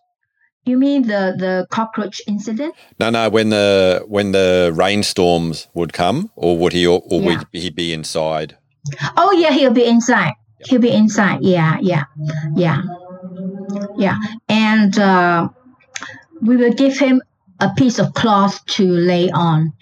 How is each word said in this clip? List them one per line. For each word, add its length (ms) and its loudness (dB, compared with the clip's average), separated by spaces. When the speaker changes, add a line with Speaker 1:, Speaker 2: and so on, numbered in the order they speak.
Speaker 1:
You 140 0
mean 300 2
the, 300 -2
the 340 -4
cockroach 560 -6
incident? 480 -6
Speaker 2:
No, 100 0
no, 200 0
when 200 -2
the, 580 2
when 240 -2
the 420 2
rainstorms 1000 0
would 180 -4
come, 460 -2
or 200 0
would 140 2
he, 160 2
or, 220 2
or 120 0
Speaker 1:
Yeah. 40 0
Speaker 2:
would 120 -16
he 200 -8
be 200 -6
inside? 640 -6
Speaker 1:
Oh, 160 2
yeah, 180 2
he'll 220 2
be 120 4
inside. 480 2
Speaker 2:
Yeah. 100 -20
Speaker 1:
He'll 120 2
be 100 2
inside. 500 2
Yeah, 400 2
yeah, 240 0
yeah. 280 0
Yeah. 200 0
And, 500 2
uh, 520 2
we 160 2
will 160 4
give 240 2
him 240 4
a 160 0
piece 240 2
of 160 0
cloth 500 2
to 220 -2
lay 420 2
on 420 0